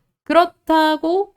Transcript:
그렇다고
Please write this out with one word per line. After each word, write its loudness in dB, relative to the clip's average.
그렇다고 -2